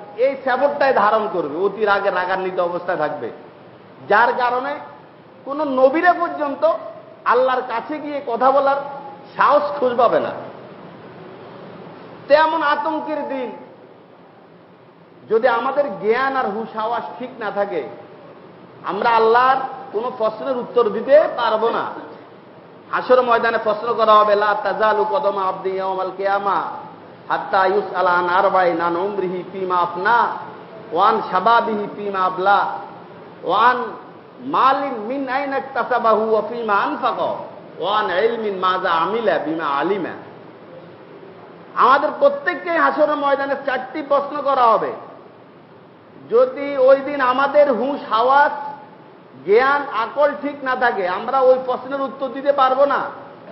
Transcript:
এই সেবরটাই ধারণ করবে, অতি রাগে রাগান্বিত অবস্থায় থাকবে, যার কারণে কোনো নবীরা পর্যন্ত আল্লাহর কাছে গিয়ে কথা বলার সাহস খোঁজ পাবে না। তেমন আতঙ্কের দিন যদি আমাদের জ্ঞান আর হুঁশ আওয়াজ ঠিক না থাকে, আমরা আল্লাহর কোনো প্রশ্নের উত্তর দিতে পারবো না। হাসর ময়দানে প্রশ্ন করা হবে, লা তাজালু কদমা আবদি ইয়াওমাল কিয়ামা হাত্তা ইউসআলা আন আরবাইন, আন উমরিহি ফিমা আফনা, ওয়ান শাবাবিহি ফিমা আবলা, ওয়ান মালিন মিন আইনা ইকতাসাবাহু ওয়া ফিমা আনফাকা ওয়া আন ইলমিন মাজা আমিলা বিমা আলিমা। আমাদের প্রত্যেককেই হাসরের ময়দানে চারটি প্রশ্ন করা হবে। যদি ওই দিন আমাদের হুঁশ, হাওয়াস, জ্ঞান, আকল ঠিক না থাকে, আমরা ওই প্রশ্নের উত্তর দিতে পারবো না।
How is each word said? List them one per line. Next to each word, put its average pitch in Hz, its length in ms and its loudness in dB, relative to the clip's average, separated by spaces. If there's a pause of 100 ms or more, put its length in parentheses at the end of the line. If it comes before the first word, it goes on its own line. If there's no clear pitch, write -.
(160)
এই 262 280 0
সেবরটাই 269 500 2
ধারণ 214 380 4
করবে, 156 260 -4
অতি 202 260 0
রাগে 202 260 2
রাগান্বিত 180 500 -2
অবস্থায় 175 380 -2
থাকবে, 139 320 -4 (760)
যার 233 280 4
কারণে 254 400 -2 (680)
কোনো 294 200 -4
নবীরা 277 480 4
পর্যন্ত 294 600 0 (520)
আল্লাহর 254 440 2
কাছে 233 300 -6
গিয়ে 285 280 -8
কথা 240 240 2
বলার 277 260 2 (600)
সাহস 247 420 2
খোঁজ 247 180 0
পাবে 196 240 4
না। 113 100 -4 (2000)
তেমন 220 340 4
আতঙ্কের 294 680 -2
দিন 254 240 -6 (1800)
যদি 226 180 4
আমাদের 262 360 0 (160)
জ্ঞান 254 360 0
আর 240 100 0
হুঁশ 220 300 -8
আওয়াজ 226 260 -4 (160)
ঠিক 247 200 -12
না 214 120 -6
থাকে, 180 380 -4 (960)
আমরা 208 260 0
আল্লাহর 233 460 4 (360)
কোনো 226 260 -4
প্রশ্নের 226 380 -2
উত্তর 233 320 0
দিতে 226 480 4
পারবো 226 340 0
না। 185 140 -4 (1040)
হাসর 247 320 2
ময়দানে 226 360 2
প্রশ্ন 220 360 -2
করা 214 200 4
হবে, 208 200 6
লা 208 280 2
তাজালু 208 420 2
কদমা 196 380 0
আবদি 185 280 -4
ইয়াওমাল 190 460 -4
কিয়ামা 196 460 0 (640)
হাত্তা 185 380 0
ইউসআলা 185 440 0
আন 175 180 2
আরবাইন, 180 520 4
আন 170 160 0
উমরিহি 185 460 -4 (100)
ফিমা 185 240 -2
আফনা, 190 500 2 (640)
ওয়ান 202 380 4
শাবাবিহি 208 560 2 (100)
ফিমা 202 240 -4
আবলা, 185 580 2 (640)
ওয়ান 233 420 2 (560)
মালিন 254 540 0
মিন 254 340 -6
আইনা 269 280 -4
ইকতাসাবাহু 226 760 0
ওয়া 214 160 2
ফিমা 233 260 -2
আনফাকা 226 600 -2 (440)
ওয়া 196 200 -2
আন 202 120 -2
ইলমিন 214 480 -2
মাজা 185 320 0
আমিলা 180 480 0
বিমা 160 260 -4
আলিমা। 147 460 -2 (1600)
আমাদের 277 340 4 (100)
প্রত্যেককেই 330 580 0
হাসরের 294 400 2
ময়দানে 277 380 0 (120)
চারটি 262 420 -6
প্রশ্ন 285 340 0
করা 269 200 2
হবে। 180 300 4 (1400)
যদি 277 460 0
ওই 269 200 6
দিন 277 240 -6
আমাদের 269 520 4
হুঁশ, 254 280 -2 (100)
হাওয়াস, 262 420 4 (920)
জ্ঞান, 262 380 4 (100)
আকল 226 380 0 (120)
ঠিক 277 220 -8
না 254 120 -2
থাকে, 220 320 0
আমরা 226 320 -2
ওই 254 260 6
প্রশ্নের 254 340 -6
উত্তর 269 280 -6
দিতে 269 240 -2
পারবো 262 320 4
না। 233 260 -2 (420)